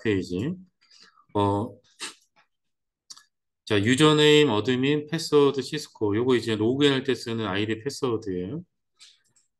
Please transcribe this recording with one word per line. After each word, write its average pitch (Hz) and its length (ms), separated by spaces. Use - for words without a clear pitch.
페이지. 101 500
어, 101 360
자, 104 180
유저네임, 151 680
어드민, 135 580
패스워드, 143 540
시스코. 110 540
요거 123 200
이제 110 200
로그인할 131 480
때 127 100
쓰는 113 320
아이디 107 360
패스워드예요. 107 800